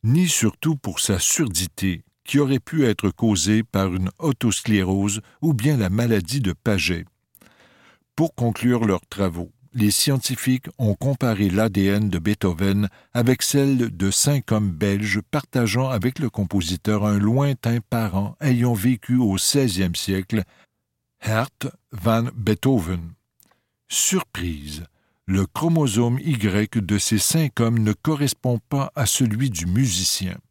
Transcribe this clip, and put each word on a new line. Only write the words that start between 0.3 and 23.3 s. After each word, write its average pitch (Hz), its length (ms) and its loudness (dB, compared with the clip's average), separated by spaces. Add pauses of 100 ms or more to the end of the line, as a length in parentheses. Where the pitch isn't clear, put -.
pour 98 240 -8
sa 95 200 0
surdité, 92 840 -2 (220)
qui 139 140 0
aurait 135 200 2
pu 151 260 -2
être 107 240 2
causée 107 540 2
par 95 300 0
une 92 240 -2
otosclérose 104 1040 0 (200)
ou 160 120 2
bien 131 240 2
la 98 120 0
maladie 113 500 0
de 95 140 -2
Paget. 90 520 -2 (1080)
Pour 160 200 0
conclure 117 500 0
leurs 95 220 0
travaux, 87 440 -4 (220)
les 104 180 2
scientifiques 131 760 -2 (100)
ont 110 160 0
comparé 113 560 0
l'A 107 180 2
D 98 180 2
N 104 240 2
de 90 100 -2
Beethoven 98 680 0 (260)
avec 120 280 2
celle 131 560 0
de 98 140 0
cinq 143 400 0
hommes 104 200 2
belges 101 480 -2 (120)
partageant 127 580 -2
avec 123 300 -2
le 131 100 -2
compositeur 98 760 -2
un 104 120 2
lointain 120 640 0 (100)
parent 101 500 -2
ayant 123 360 2
vécu 123 420 0
au 104 220 2
seizième 95 560 0
siècle, 95 480 -2 (800)
Hert 110 280 -2 (420)
van 113 440 0
Beethoven. 92 760 0 (760)